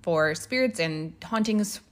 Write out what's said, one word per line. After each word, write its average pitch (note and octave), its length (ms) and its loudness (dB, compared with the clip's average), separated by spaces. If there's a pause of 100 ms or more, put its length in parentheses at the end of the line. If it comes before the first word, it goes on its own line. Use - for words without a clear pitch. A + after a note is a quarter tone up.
for D#3 320 2
Spirits B3+ 440 -2
and D#3+ 440 -2
Hauntings G#3+ 580 0 (100)